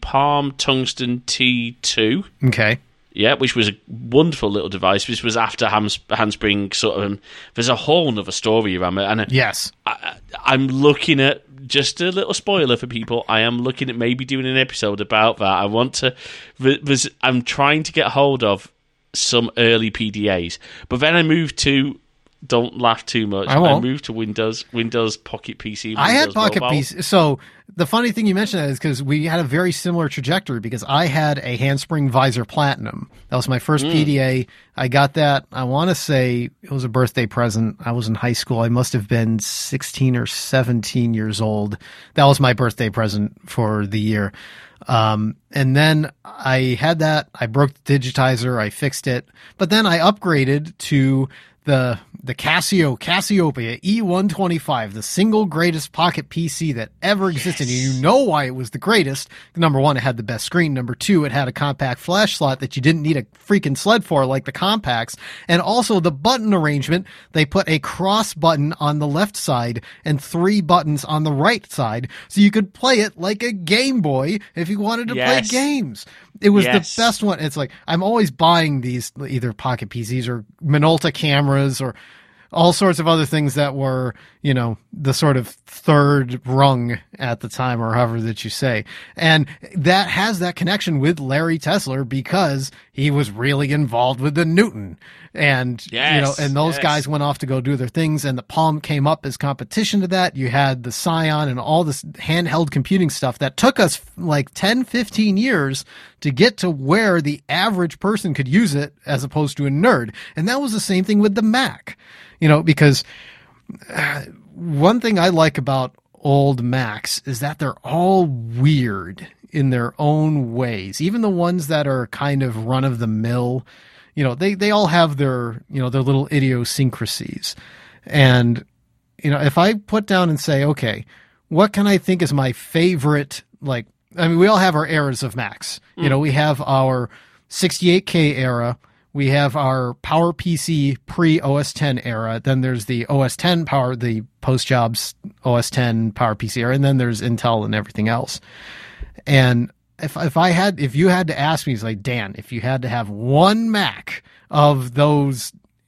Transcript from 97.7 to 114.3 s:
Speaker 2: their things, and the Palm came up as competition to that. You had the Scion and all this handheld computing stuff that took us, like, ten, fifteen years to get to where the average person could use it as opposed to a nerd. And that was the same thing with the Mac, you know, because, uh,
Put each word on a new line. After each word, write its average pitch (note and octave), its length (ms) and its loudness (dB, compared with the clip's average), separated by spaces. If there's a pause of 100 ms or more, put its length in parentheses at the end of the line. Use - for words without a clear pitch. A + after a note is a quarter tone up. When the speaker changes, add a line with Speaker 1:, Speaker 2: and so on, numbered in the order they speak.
Speaker 2:
their B2 120 -4
things, D#3 360 -2
and C3 140 -2
the B2 60 -10
Palm D#3+ 360 0
came C#3+ 280 0
up D#3 180 -2
as C3+ 100 -8
competition G3 640 -2
to F#3 80 -2
that. F#3 260 0
You C3 140 -2
had C3+ 340 0
the A#2+ 80 -8
Scion D#3 580 0
and B2 100 -4
all D#3 240 2
this C#3+ 200 -6
handheld D#3+ 640 -2
computing E3 400 2
stuff - 300 -4
that C3+ 180 -4
took C4 220 2
us, F3+ 200 2 (160)
like, D3+ 380 -2
ten, A#3+ 300 0
fifteen G#3+ 540 -2
years E3 480 0 (360)
to D3 80 -2
get E3+ 280 2
to F3+ 120 -2
where E3+ 500 2
the D3 300 -4
average F3+ 500 -2
person G3 360 -2
could C3+ 120 -2
use D#3+ 280 2
it C#3+ 180 -4 (140)
as C3+ 160 -2
opposed C#3+ 340 -4
to C#3+ 80 -2
a C#3 60 0
nerd. D3 420 2 (220)
And D#3+ 120 -2
that C4+ 140 -2
was C4 100 -2
the G#3+ 80 -2
same F#3 240 0
thing G#3 140 2
with G#3 160 4
the A3 80 -2
Mac, A#3 560 -2 (420)
you D#3+ 80 4
know, D3+ 140 6
because, D3 420 4 (840)
uh, - 320 -4 (320)